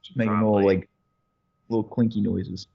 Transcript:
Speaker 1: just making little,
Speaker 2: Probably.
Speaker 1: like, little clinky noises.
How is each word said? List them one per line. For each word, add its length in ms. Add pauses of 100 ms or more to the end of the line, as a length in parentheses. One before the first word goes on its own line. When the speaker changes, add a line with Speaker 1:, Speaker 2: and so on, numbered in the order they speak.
Speaker 1:
just 140
making 180
little, 200
Speaker 2:
Probably. 220
Speaker 1:
like, 120 (800)
little 160
clinky 360
noises. 540